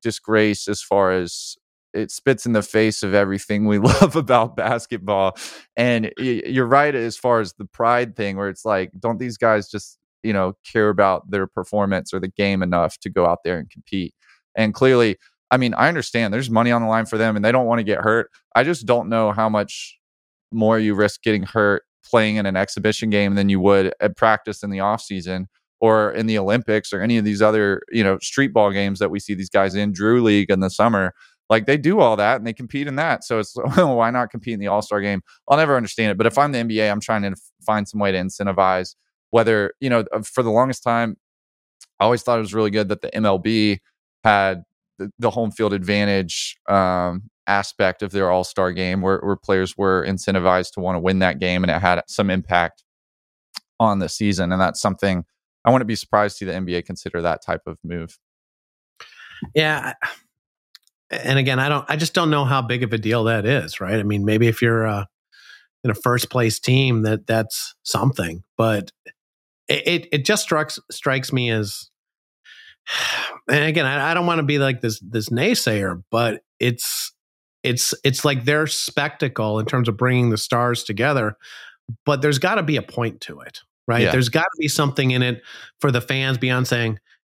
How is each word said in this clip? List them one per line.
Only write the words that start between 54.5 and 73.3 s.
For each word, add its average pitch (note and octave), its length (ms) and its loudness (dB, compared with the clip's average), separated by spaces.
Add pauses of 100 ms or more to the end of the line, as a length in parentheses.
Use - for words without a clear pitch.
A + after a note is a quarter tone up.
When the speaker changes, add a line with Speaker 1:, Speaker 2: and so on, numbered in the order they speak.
Speaker 1:
And F#2 80 0
that's F#2 220 -2
something F#2 420 -2 (400)
I A2+ 60 4
wouldn't B2+ 180 2
be A2 80 -2
surprised G#2 380 0
to - 60 -18
see G#2 40 -8
the F2+ 100 -6
N F#2 120 -6
B F2 80 -4
A F2 80 -2
consider F2 400 -10
that E2+ 200 -2
type E2 240 -6
of D#2+ 160 -14
move. E2+ 360 -12 (1400)
Speaker 2:
Yeah. D3+ 400 -2 (1160)
And C3+ 280 -2
again, C3 200 0
I C#3 120 -2
don't, D3 180 -4
I D3+ 80 -2
just D#3+ 160 -2
don't E3+ 160 2
know D3 160 2
how C3+ 160 0
big B2 220 -4
of A2 100 -2
a A2+ 60 -2
deal A2 260 0
that A2 220 0
is, G#2+ 340 -2
right? G2 180 -2
I G#2 40 -2
mean, G2+ 240 -2
maybe A2 200 4
if A2+ 140 0
you're, A2+ 260 2
uh, G2+ 200 -4 (760)
in B2 80 0
a G#2 40 0
first A#2+ 340 -2
place A#2 300 0
team, B2+ 440 2
that, A2 240 -2
that's - 560 -4
something, F#2 600 -4 (160)
but A2 340 -2 (760)
it, C#3+ 180 -2
it, E3+ 260 -2
it C#3+ 140 -2
just G#3 160 0
strikes, D#3 360 -4 (120)
strikes C3+ 420 -4
me B2 180 -2
as, G#2+ 380 -4 (960)
<sighs> - 640 -8